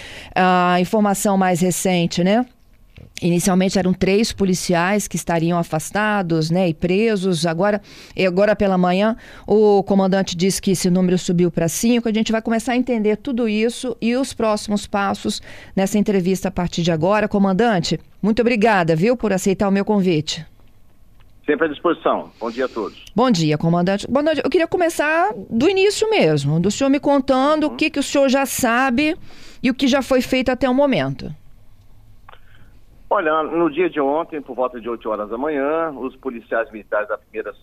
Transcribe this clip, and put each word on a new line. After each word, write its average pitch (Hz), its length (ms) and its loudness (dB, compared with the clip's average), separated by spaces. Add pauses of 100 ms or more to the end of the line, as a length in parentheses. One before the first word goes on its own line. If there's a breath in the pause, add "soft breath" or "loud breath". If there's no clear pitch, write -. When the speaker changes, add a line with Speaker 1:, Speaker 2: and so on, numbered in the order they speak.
(340 loud breath)
Speaker 1:
A 180 480 4
informação 202 560 0
mais 185 240 2
recente, 180 640 0
né? 220 240 2 (720)
Inicialmente 185 600 2
eram 180 140 2
três 196 380 0
policiais 185 760 0
que - 80 -8
estariam 170 420 0
afastados, 165 920 -2
né, 180 180 2
e 160 40 0
presos. 185 720 0
Agora, 202 340 0 (340 loud breath)
e - 80 0
agora 196 320 2
pela 196 220 2
manhã, 185 380 2 (320 loud breath)
o 208 340 4
comandante 190 560 0
disse 185 240 0
que 196 100 0
esse 185 160 0
número 180 300 2
subiu 175 320 0
pra 165 180 0
cinco. 233 400 0
A 220 60 0
gente 220 180 0
vai 220 120 -2
começar 226 300 -2
a - 20 0
entender 226 420 0
tudo 233 320 -4
isso 226 500 -2
e 233 160 0
os 262 180 -2
próximos 214 520 -2
passos 208 560 -4 (340 loud breath)
nessa 196 220 0
entrevista 190 520 0
a - 20 -4
partir 175 320 -4
de 170 80 2
agora. 196 360 0
Comandante, 196 720 0 (220)
muito 214 180 2
obrigada, 208 560 2
viu, 226 220 2
por 208 160 -2
aceitar 190 340 0
o 190 40 2
meu 196 140 2
convite. 180 600 0 (1000)
Speaker 2:
Sempre 147 220 0
à 160 40 2
disposição. 135 720 -2
Bom 117 120 -6
dia 127 140 -4
a 123 40 -4
todos. 101 340 -8 (120)
Speaker 1:
Bom 247 160 4
dia, 156 260 2
comandante. 175 500 0
Boa 269 140 0
noite. 302 220 0
Eu - 60 -2
queria 330 180 2
começar 330 640 0 (160)
do 233 180 0
início 403 400 2
mesmo, 156 520 2
do 175 100 2
senhor 269 220 0
me 285 80 2
contando 285 640 2
Speaker 2:
Uhum. 285 80 -2
Speaker 1:
o - 20 -10
que 311 140 0
que 294 100 -4
o 269 40 0
senhor 277 260 2
já 269 160 2
sabe 262 720 0 (460 loud breath)
e 254 80 2
o - 20 0
que 269 140 0
já 262 160 2
foi 254 180 2
feito 254 300 0
até 254 180 0
o 254 40 2
momento. 156 600 0 (1800 soft breath)
Speaker 2:
Olha, 160 320 0
no 160 300 0
dia 165 180 0
de 156 120 -4
ontem, 151 400 -2
por 127 120 -14
volta 123 280 -4
de 110 80 -8
oito 117 200 -8
horas 104 200 -6
da 113 80 -6
manhã, 151 540 -4
os 127 260 -10
policiais 117 520 -6
militares 104 380 -6
da 107 100 -6
primeira 107 460 -12